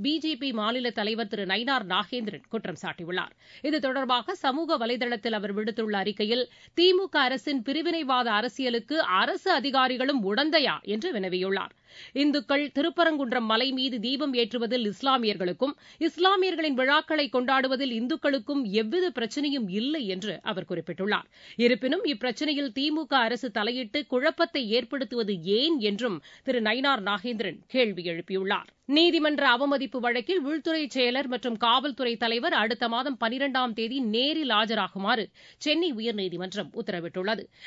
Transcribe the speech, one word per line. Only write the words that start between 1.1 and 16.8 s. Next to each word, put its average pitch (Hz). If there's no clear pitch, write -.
திரு 208
நயினார் 233
நாகேந்திரன் 185
குற்றம் 190
சாட்டியுள்ளார். 175
இது 302
தொடர்பாக 254
சமூக 302
வலைதளத்தில் 240
அவர் 202
விடுத்துள்ள 214
அறிக்கையில், 214
"தி 359
மு 370
க 302
அரசின் 262
பிரிவினைவாத 277
அரசியலுக்கு 240
அரசு 254
அதிகாரிகளும் 254
உடந்தையா?" 269
என்று 226
வினவியுள்ளார். 190
இந்துக்கள் 285
திருப்பரங்குன்றம் 285
மலை 226
மீது 262
தீபம் 262
ஏற்றுவதில் 240
இஸ்லாமியர்களுக்கும், 220
இஸ்லாமியர்களின் 349
விழாக்களை 285